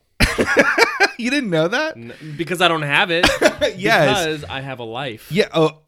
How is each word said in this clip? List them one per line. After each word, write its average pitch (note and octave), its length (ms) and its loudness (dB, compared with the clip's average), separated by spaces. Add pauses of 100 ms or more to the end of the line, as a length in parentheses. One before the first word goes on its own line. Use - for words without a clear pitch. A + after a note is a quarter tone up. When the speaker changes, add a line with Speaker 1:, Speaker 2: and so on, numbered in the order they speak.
(200)
Speaker 1:
<laughs> - 540 2 (460)
You A#3+ 120 -2
didn't C4+ 180 -2
know D#3+ 180 2
that? C#4+ 300 -4
Speaker 2:
N-, A#2 160 -16 (240)
because E3+ 240 -4
I F3+ 60 6
don't D#3+ 160 0
have D3+ 260 2
it. E3 240 2
Speaker 1:
<laughs> B4+ 60 -6 (360)
Yes. F#3+ 500 2
Speaker 2:
Because D#3 180 -4
I C3+ 180 -10
have C3+ 180 -10
a B2 40 -10
life. A#2 480 -10
Speaker 1:
Yeah. F#3+ 200 2
Oh. D#3 360 2